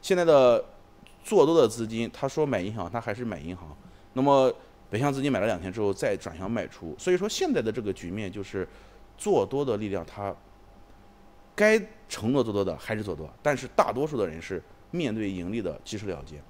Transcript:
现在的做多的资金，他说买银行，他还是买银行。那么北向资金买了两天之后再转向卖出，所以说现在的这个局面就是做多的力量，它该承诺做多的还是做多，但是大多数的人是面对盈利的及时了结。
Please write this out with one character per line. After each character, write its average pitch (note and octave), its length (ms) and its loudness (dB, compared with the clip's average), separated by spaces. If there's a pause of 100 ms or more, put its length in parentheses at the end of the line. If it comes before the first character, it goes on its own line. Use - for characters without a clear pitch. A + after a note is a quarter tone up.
现 F#3 160 2
在 F3 80 4
的 C3 380 8 (600)
做 F#3 220 6
多 E3 160 6
的 A#2+ 60 8
资 A2+ 180 -2
金， A2+ 260 -4
他 - 160 -6
说 - 160 -2
买 C3 160 0
银 G2 140 -6
行， F#2+ 160 -8
他 A2+ 100 -6
还 A#2 140 -6
是 A#2+ 100 -8
买 G2+ 160 -6
银 E2+ 160 -10
行。 D#2 220 -16 (360)
那 B2+ 80 0
么 C3+ 300 6 (380)
北 G2+ 80 -2
向 C#3 160 0
资 C3+ 80 -4
金 C#3+ 100 0
买 G#2+ 80 2
了 G2 60 2
两 G2 160 0
天 F#2+ 100 -8
之 G#2+ 80 -8
后 G2+ 140 0
再 G#2+ 240 -2
转 E2 180 -10
向 F#2+ 140 -8
卖 A2 160 -4
出， - 320 -14
所 F#3 160 0
以 F3+ 40 2
说 G3 120 -2
现 E4 240 -2
在 D#3 80 0
的 A2 100 -2
这 A2+ 120 -6
个 G2+ 100 -4
局 F2 160 -10
面 G2 220 -6
就 G2+ 100 -10
是 F#2+ 260 -6 (480)
做 D3+ 300 2
多 C3+ 180 -4
的 A#2+ 140 0
力 G#2 120 -4
量， F#2 140 -4
它 G2 320 -8 (1160)
该 A3 240 4 (300)
承 - 240 -4
诺 C#3 100 2
做 A2 120 0
多 G2+ 100 2
的 F2+ 140 -2
还 - 180 -6
是 G#2+ 80 -6
做 G2 100 -6
多， D2 160 -10 (140)
但 D3 120 2
是 B2 200 -8
大 - 160 4
多 C3 160 -2
数 D3 100 -6
的 G#2 80 0
人 E2 160 -8
是 F2 220 -8 (280)
面 D#3 220 -2
对 A2 160 -4
盈 F2+ 220 -6
利 A2+ 100 -4
的 F2 220 -6
及 - 140 -10
时 G#2 80 -10
了 E2 200 -8
结。 D2 240 -16